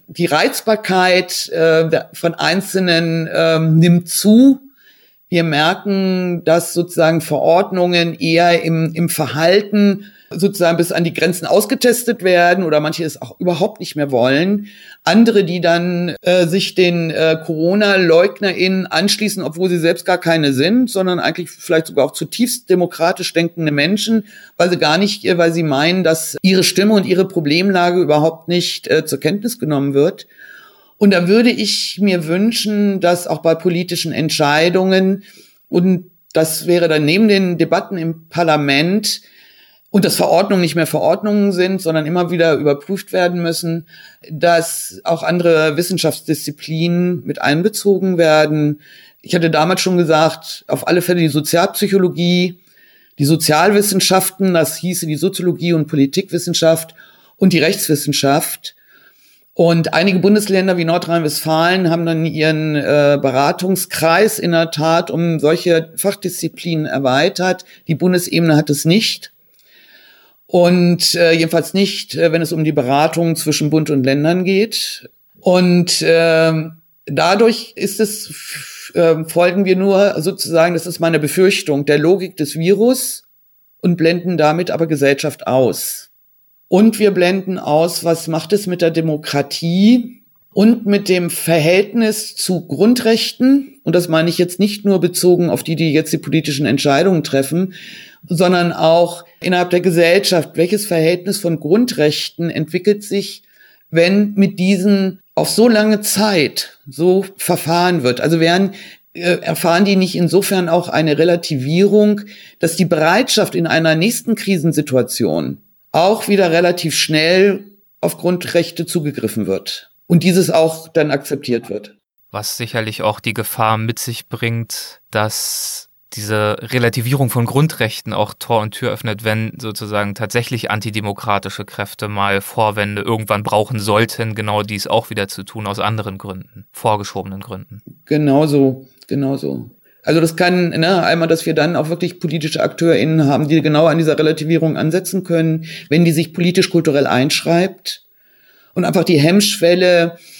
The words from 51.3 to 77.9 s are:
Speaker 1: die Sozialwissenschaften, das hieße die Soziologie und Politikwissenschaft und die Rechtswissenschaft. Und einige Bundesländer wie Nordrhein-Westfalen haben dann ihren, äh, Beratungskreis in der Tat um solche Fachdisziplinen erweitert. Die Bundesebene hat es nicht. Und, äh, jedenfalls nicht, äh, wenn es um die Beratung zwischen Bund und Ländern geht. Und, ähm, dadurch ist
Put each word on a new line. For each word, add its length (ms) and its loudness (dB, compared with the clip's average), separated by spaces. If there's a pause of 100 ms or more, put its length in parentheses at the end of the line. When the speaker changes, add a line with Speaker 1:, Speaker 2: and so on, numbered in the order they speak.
Speaker 1:
die 60 0
Sozialwissenschaften, 1300 2
das 220 0
hieße 280 -6
die 100 -4
Soziologie 580 -2
und 120 0
Politikwissenschaft 1120 0 (420)
und 160 4
die 60 4
Rechtswissenschaft. 1120 -2 (800)
Und 400 2
einige 240 2
Bundesländer 600 2
wie 80 -2
Nordrhein-Westfalen 1080 0
haben 160 -2
dann 180 -2
ihren, 500 0
äh, 460 2
Beratungskreis 1200 0
in 140 -2
der 180 0
Tat 400 0
um 280 -2
solche 580 0
Fachdisziplinen 920 -4
erweitert. 760 -2 (240)
Die 60 0
Bundesebene 640 2
hat 160 2
es 140 -2
nicht. 460 0 (1200)
Und, 640 4
äh, 160 4
jedenfalls 420 0
nicht, 400 -2
äh, 180 2
wenn 120 0
es 100 -4
um 100 -2
die 80 0
Beratung 640 0
zwischen 360 -2
Bund 180 0
und 140 0
Ländern 400 0
geht. 640 -2 (300)
Und, 640 2
ähm, 680 2 (340)
dadurch 680 0
ist 240 -6